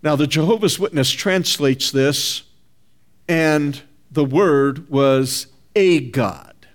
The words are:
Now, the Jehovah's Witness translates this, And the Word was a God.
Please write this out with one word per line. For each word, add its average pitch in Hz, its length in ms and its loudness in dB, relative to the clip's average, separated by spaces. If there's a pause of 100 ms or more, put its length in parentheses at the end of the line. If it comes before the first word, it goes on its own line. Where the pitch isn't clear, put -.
Now, 151 140 0
the 143 100 0
Jehovah's 175 520 0
Witness 147 320 -2
translates 147 800 -2
this, 135 520 -2 (840)
And 151 520 0 (300)
the 156 140 0
Word 139 680 0
was 135 560 0 (280)
a 185 260 4
God. 120 760 -6